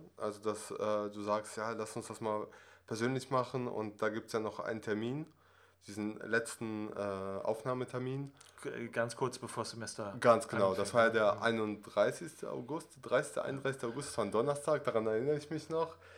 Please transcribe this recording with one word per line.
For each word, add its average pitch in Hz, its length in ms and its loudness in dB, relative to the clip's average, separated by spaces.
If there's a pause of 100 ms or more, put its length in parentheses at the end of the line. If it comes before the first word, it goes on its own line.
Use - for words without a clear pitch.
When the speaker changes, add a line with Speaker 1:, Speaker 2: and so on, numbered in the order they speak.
(160)
Speaker 1:
Also, 104 240 -4
dass, 104 300 -2
äh, 104 400 0
du 104 120 -10
sagst, 104 340 0
"Ja, 110 160 -2
lass 107 240 -4
uns 117 100 -6
das 110 140 -10
mal 107 260 -2 (400)
persönlich 123 440 -2
machen", 127 360 0
und 107 340 -6
da 110 80 2
gibt's 110 240 -6
ja 113 80 2
noch 107 200 -6
einen 113 220 -4
Termin, 117 440 -2 (600)
diesen 104 320 -4
letzten, 110 720 -2
äh, - 80 -6
Aufnahmetermin. 127 1300 -4 (300)
Speaker 2:
G-, 120 260 -8
ganz 117 280 0
kurz 127 220 -2
bevor 117 260 -6
Semester 107 560 -8
Speaker 1:
Ganz 117 260 8
genau, 101 240 4
Speaker 2:
anfängt, 98 160 2
Speaker 1:
das - 80 -8
war 120 80 10
ja 113 60 10
Speaker 2:
ne? 110 60 4
Speaker 1:
der 107 200 6
Speaker 2:
Mhm. - 80 -6
Speaker 1:
einunddreißigste 110 1080 0
August, 139 520 -6
dreißigster, 123 420 0
einunddreißigster 135 440 -2
August, 135 220 -6
das - 80 -6
war 113 60 2
ein 101 60 -2
Donnerstag, 143 540 2
daran 110 240 2
erinnere 127 280 2
ich 147 140 -6
mich 151 200 -6
noch. 160 260 -2 (220)